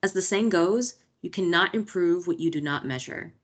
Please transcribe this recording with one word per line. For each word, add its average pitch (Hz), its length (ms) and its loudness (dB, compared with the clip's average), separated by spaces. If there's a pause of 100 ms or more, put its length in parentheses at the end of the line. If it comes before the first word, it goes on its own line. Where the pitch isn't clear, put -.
As 190 80 0
the 190 100 -2
saying 208 280 2
goes, 196 460 2 (260)
"You 175 80 -8
cannot 180 440 2
improve 180 540 0
what 165 120 -2
you 165 120 0
do 156 80 -4
not 143 260 -4
measure." 127 460 -8 (120)